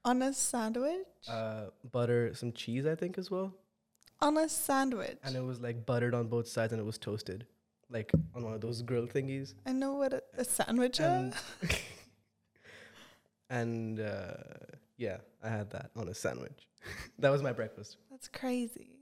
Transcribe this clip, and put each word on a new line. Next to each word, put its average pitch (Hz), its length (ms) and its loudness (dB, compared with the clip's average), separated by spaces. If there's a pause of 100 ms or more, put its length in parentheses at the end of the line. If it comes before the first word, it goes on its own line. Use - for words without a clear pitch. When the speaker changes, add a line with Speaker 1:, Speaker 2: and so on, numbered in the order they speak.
Speaker 1:
On 254 180 4
a 269 100 2
sandwich? 262 720 0 (220)
Speaker 2:
uh, 214 380 -2 (240)
butter, 120 440 4
some 120 180 -4
cheese, 127 340 -2
I 160 80 4
think, 175 240 -2
as 185 120 -6
well. 190 240 -2 (640)
Speaker 1:
On 302 160 6
a 320 120 6
sandwich? 269 760 2
Speaker 2:
And 135 100 -2
it 127 80 0
was, 127 180 -4
like, 120 260 -2
buttered 120 280 4
on 120 140 2
both 117 180 2
sides 113 280 2
and 110 60 0
it 104 40 -2
was 107 140 -4
toasted, 104 480 -4 (420)
like, 110 240 0 (220)
on 120 100 -6
one 110 80 -4
of 110 80 -4
those 117 220 -4
grill 120 240 0
thingies. 135 480 -2 (100)
Speaker 1:
I 262 80 -2
know 269 220 0
what 269 180 2
a, 262 100 -2 (140)
a 247 80 0
sandwich 247 560 2
Speaker 2:
And 127 320 4 (300)
Speaker 1:
is. 82 80 0
Speaker 2:
<laughs> - 1800 -10
and, 113 500 -2
uh, 98 340 -6 (640)
yeah, 104 200 -4 (240)
I 110 60 -6
had 107 220 -2
that - 260 -8
on 107 120 -6
a - 60 -6
sandwich. - 520 -6 (160)
<laughs> - 360 -12
That 139 120 6
was 139 120 4
my 131 100 0
breakfast. 107 440 -8 (140)
Speaker 1:
That's 262 180 -18
crazy. 247 640 -4 (120)